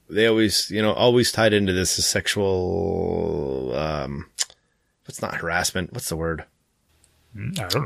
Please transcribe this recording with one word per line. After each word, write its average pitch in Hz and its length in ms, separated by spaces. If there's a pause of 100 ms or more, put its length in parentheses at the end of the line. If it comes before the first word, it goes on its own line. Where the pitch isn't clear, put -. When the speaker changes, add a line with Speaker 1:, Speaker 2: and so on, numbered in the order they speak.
Speaker 1:
they 107 180
always, 110 440
you 104 100
know, 107 140
always 123 360
tied 113 220
into 98 220
this 90 240
is 92 80
sexual, 87 1700
um, 73 540 (760)
what's - 160
not - 140
harassment? 87 560
What's 80 160
the 82 80
word? 82 280 (920)
Speaker 2:
Mm, 123 220
I 104 80
don't - 200